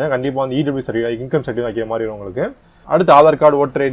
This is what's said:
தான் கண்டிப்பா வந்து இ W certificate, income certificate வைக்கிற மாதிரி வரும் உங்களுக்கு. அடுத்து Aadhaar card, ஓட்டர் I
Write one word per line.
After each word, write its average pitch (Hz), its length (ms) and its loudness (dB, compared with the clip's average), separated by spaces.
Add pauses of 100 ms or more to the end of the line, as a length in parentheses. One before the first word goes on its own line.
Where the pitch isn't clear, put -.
தான் 147 140 -2
கண்டிப்பா 131 300 -4
வந்து 131 140 -6
இ 156 80 0
W 135 200 -4
certificate, 117 380 -4
income 135 220 -4
certificate 120 220 -4
வைக்கிற 113 220 -6
மாதிரி 113 160 -4
வரும் 107 100 -8
உங்களுக்கு. 101 280 -8 (500)
அடுத்து 170 240 4
Aadhaar 151 240 6
card, 147 200 6
ஓட்டர் 139 240 -2
I - 60 0